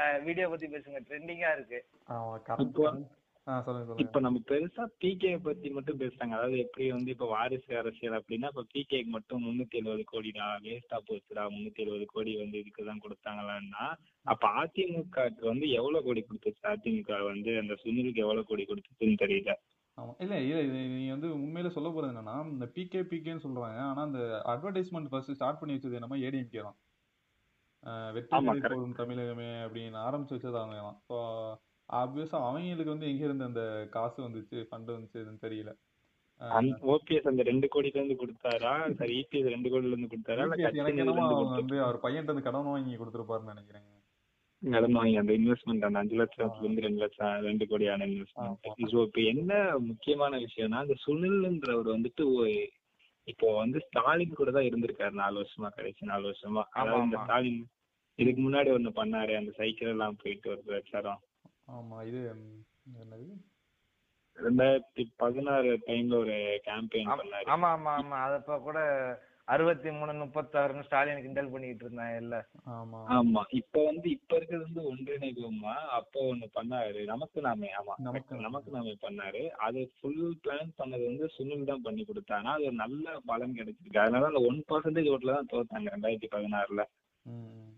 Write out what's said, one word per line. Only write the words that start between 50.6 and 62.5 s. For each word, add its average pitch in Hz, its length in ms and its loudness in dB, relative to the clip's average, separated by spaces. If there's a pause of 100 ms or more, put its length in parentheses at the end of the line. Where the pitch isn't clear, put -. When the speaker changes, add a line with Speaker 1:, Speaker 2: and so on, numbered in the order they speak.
Speaker 3:
அந்த 139 200 2
சுனில்ன்றவர் 160 920 2
வந்துட்டு 117 340 2 (100)
ஒரு, 113 200 6 (720)
இப்போ - 180 2 (120)
வந்து 127 220 2
ஸ்டாலின் 156 540 2
கூட 135 160 2
தான் 131 180 4
இருந்திருக்காரு 117 440 -2
நாலு 101 260 0
வருஷமா, 101 320 -6
கடைசி 104 360 -10
நாலு 101 200 -2
வருஷமா. 104 380 -4
Speaker 1:
ஆமா, - 160 -6
Speaker 3:
அதாவது 120 240 2
இந்த 117 120 0
Speaker 1:
ஆமா. 110 80 -4
Speaker 3:
ஸ்டாலின் 120 360 0 (580)
இதுக்கு 127 240 4
முன்னாடி 139 280 6
ஒண்ணு 117 240 4
பண்ணாரு, 110 420 0
அந்த 104 200 -4
சைக்கிள் 110 320 -2
எல்லாம் 107 340 0
போயிட்டு 101 280 -6
ஒரு 101 160 -6
பிரச்சாரம். 101 560 -6 (460)
Speaker 2:
ஆமா, 117 340 -14
இது, 117 180 -8 (120)
ம், 110 280 -18 (360)